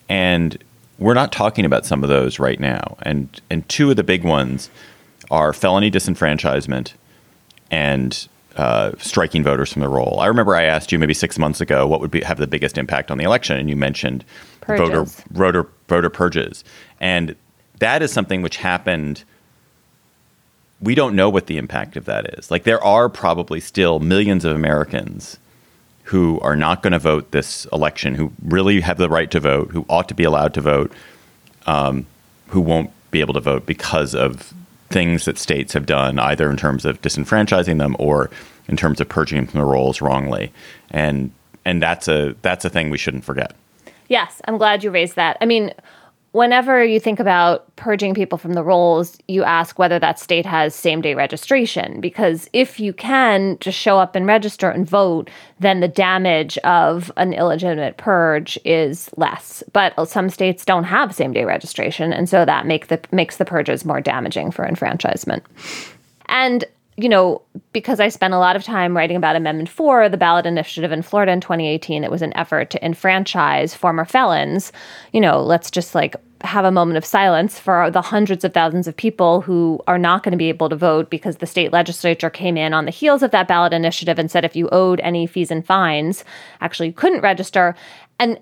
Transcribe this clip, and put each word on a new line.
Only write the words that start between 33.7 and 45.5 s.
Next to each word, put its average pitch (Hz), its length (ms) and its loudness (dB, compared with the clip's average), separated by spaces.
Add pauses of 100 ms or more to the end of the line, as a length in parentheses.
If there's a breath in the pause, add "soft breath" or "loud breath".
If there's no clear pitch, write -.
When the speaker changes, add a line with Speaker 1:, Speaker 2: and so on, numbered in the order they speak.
Speaker 1:
of 64 400 -4 (340)
things 85 380 0
that - 100 -4
states - 380 -4
have 71 100 -2
done, 67 340 0
either 71 320 0
in 69 60 -2
terms 69 300 -2
of 71 160 -4
disenfranchising 90 760 0
them 71 200 0
or 73 320 0 (360 loud breath)
in - 100 -2
terms 78 260 0
of - 60 -4
purging 78 280 -2
them 65 100 0
from 76 140 -4
the 71 60 2
rolls 65 340 2
wrongly. 67 500 -2 (400 loud breath)
And, 71 400 -2 (360)
and 90 160 0
that's 82 260 -2
a, 73 320 0
that's 90 240 -2
a 90 60 -2
thing 80 180 -2
we 73 80 -4
shouldn't 67 280 -6
forget. - 300 -6 (540 loud breath)
Speaker 2:
Yes, 233 380 -2
I'm 220 100 -4
glad 208 260 2
you 208 80 -4
raised 175 260 -2
that. 165 260 0
I 226 40 0
mean, 226 260 0 (600 soft breath)